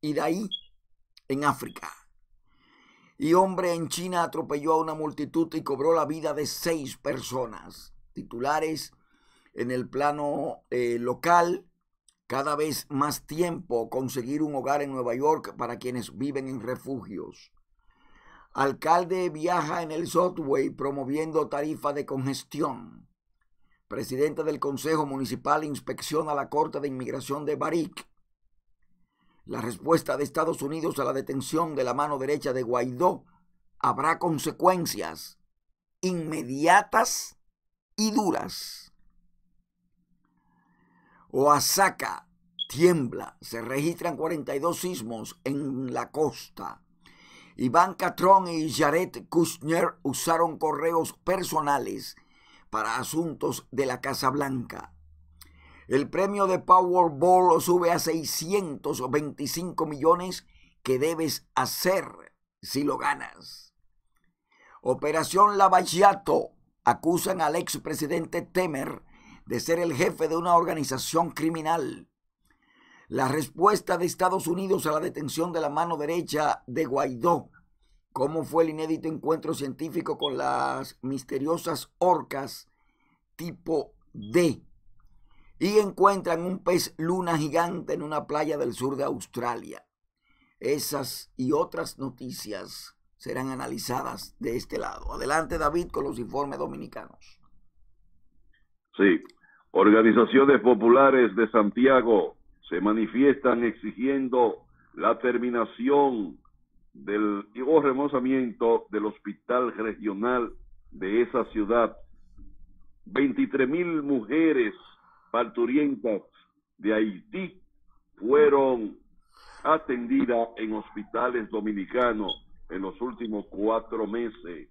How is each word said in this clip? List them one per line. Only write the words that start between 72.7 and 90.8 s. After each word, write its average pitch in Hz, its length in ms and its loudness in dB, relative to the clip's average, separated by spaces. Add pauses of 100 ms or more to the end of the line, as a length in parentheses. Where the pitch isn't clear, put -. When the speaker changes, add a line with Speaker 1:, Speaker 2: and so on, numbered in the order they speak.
Speaker 1:
La 131 180 -2
respuesta 175 680 2
de 175 80 -2
Estados 185 420 0
Unidos 185 400 -2
a 151 60 0
la 156 80 0
detención 156 500 -4
de 165 80 -4
la 156 100 -2
mano 160 280 -2
derecha 151 720 -2
de 143 180 -2
Guaidó. 135 640 0 (640)
¿Cómo 147 300 -2
fue 160 220 4
el 156 60 -2
inédito 156 360 -4
encuentro 160 460 -2
científico 143 640 -6
con 143 200 -4
las 135 640 -4
misteriosas 139 960 -4
orcas 143 720 0 (680)
tipo 165 560 -4 (180)
D? 113 540 0 (920)
Y 202 180 4
encuentran 185 640 4
un 185 200 -6
pez 175 360 0
luna 170 400 0
gigante 160 560 -2
en - 80 -4
una 151 260 -6
playa 151 300 -2
del 127 160 -4
sur 131 240 -4
de 139 80 -2
Australia. 120 800 -8 (720)
Esas 139 800 -4